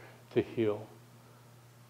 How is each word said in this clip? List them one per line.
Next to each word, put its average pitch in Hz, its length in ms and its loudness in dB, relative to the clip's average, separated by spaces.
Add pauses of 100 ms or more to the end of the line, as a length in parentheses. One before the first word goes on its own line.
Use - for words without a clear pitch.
(300)
to 120 100 4
heal? 107 460 2 (1040)